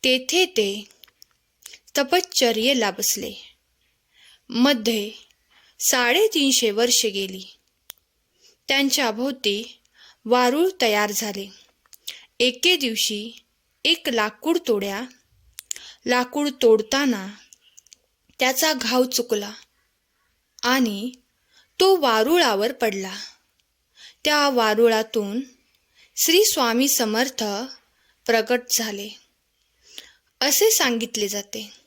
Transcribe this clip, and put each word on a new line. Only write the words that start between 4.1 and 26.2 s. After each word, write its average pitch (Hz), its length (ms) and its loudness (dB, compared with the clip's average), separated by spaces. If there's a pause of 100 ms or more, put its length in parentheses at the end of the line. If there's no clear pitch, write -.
मध्ये 226 640 0 (680)
साडेतीनशे 269 920 2
वर्षे 233 380 2
गेली. 190 340 -8 (1200)
त्यांच्या 277 440 0
भोवती 233 680 -4 (460)
वारूळ 247 440 2 (120)
तयार 208 300 2
झाले. 202 400 -6 (880)
एके 330 360 2
दिवशी 220 560 -4 (540)
एक 320 240 -2
लाकूड 262 480 -2 (100)
तोड्या, 202 340 -2 (1040)
लाकूड 247 440 -2 (120)
तोडताना 220 680 2 (1120)
त्याचा 262 340 0
घाव 254 300 0
चुकला 226 480 -4 (1120)
आणि 240 480 0 (680)
तो 381 160 6
वारुळावर 247 760 2
पडला. 196 460 -4 (1040)
त्या 294 260 2
वारुळातून 220 920 2 (760)
श्री 381 300 4